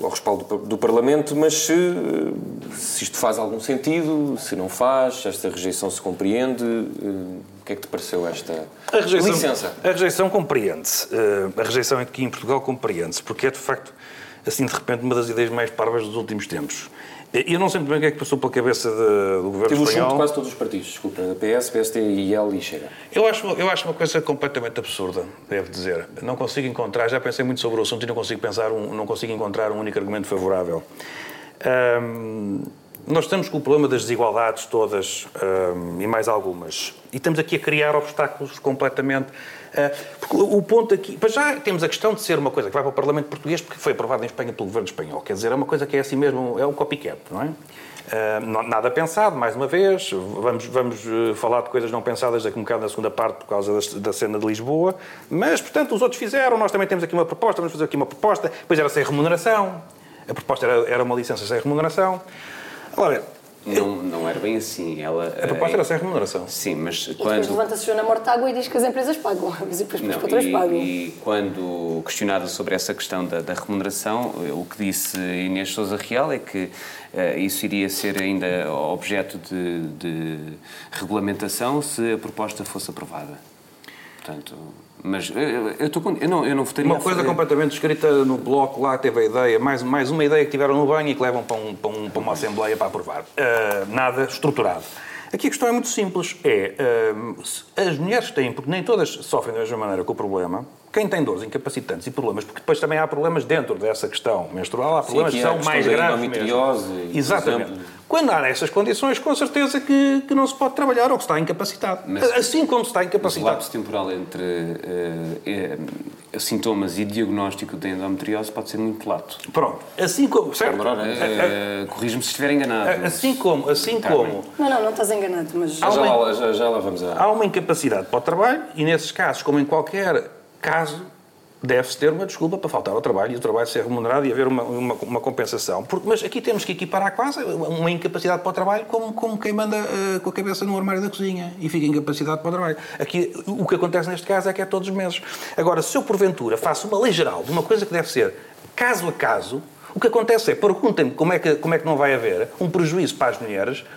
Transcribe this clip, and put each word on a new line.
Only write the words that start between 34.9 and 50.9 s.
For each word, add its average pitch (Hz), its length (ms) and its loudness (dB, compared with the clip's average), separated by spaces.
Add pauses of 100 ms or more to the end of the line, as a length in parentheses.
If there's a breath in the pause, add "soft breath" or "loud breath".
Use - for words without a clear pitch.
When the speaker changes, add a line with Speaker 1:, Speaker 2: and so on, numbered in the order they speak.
Speaker 2:
ahm, 90 600 0
e 101 60 -2
mais 110 220 2
algumas. 92 640 -4 (180)
E - 40 -6
estamos 160 220 0
aqui 160 180 0
a - 20 2
criar 151 380 2
obstáculos 147 600 -2
completamente, 135 720 0 (460 loud breath)
ah, 143 160 2 (300 loud breath)
porque - 160 -2
o, 202 220 4
o 196 40 2
ponto 220 320 4
aqui, 190 220 -4
para 220 120 4
já 285 280 2
temos 185 260 -2
a 160 60 2
questão 214 260 0
de 214 60 -8
ser 160 180 2
uma 143 120 2
coisa 110 180 0
que 95 60 -8
vai 139 80 2
para 139 80 0
o - 20 -8
Parlamento 147 340 2
português 156 340 -4
porque - 200 -14
foi 143 120 2
aprovada 113 300 0
em 117 40 -4
Espanha 120 260 -6
pelo 110 140 -6
governo 104 200 -2
espanhol. - 360 -8
Quer - 100 -6
dizer, 110 180 0
é 123 40 2
uma 139 120 0
coisa 143 200 0
que 139 100 0
é 135 40 4
assim 135 160 -2
mesmo, 127 420 2
é 135 80 2
um 143 60 0
copycat, 147 460 -4 (120)
não 98 120 -6
é? 147 60 -2 (640 loud breath)
Ah, 110 280 0
não, 110 220 -2
nada 117 280 2
pensado, 165 460 2
mais 117 200 0
uma 135 100 0
vez. 190 460 2
Vamos, 104 540 -2
vamos, 120 400 0